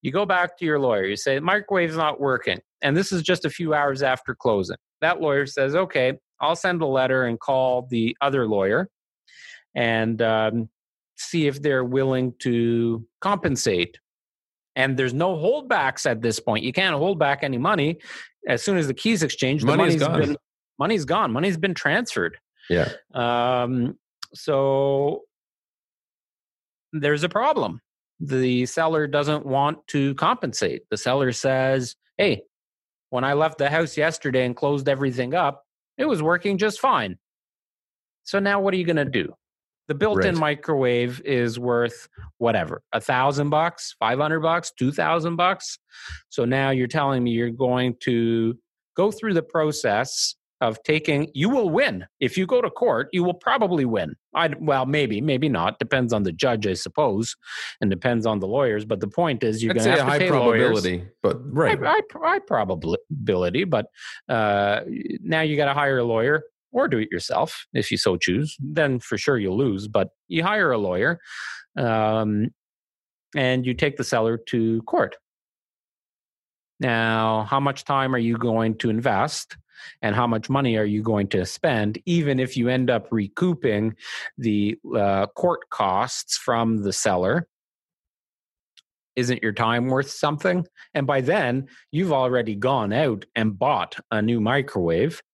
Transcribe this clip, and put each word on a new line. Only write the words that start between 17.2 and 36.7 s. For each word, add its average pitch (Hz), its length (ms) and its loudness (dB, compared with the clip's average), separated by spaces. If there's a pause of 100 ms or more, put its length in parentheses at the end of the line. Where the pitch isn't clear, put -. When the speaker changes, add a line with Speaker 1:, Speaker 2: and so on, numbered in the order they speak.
Speaker 1:
any 131 160 -2
money. 165 400 0 (480)
As - 160 0
soon 196 140 2
as 156 100 0
the 131 80 -2
keys 220 280 0
exchange, 139 380 0
the 110 60 2
Speaker 2:
Money's 160 340 4
Speaker 1:
money's - 60 -
Speaker 2:
gone. - 120 0
Speaker 1:
been, 147 180 0 (420)
money's 170 260 0
gone. 165 260 0
Money's 165 260 0
been 175 180 -2
transferred. 147 640 -2 (320)
Speaker 2:
Yeah. 87 200 2 (240)
Speaker 1:
Um, 123 840 0 (360)
so 139 920 0 (1700)
there's 147 320 0
a 180 60 0
problem. 202 520 0 (380)
The 127 460 0
seller 160 420 0
doesn't 147 380 0
want 143 420 -2
to 139 280 0
compensate. 147 760 -2
The 107 80 -4
seller 131 340 0
says, 131 640 0 (220)
"Hey, 160 260 0 (640)
when 127 140 -2
I 139 100 0
left 151 240 0
the 143 120 2
house 160 280 -2
yesterday 147 480 0
and 123 100 -4
closed 143 320 -2
everything 131 460 -2
up, 165 320 -2 (320)
it 262 80 0
was 220 160 0
working 175 360 0
just 208 220 -2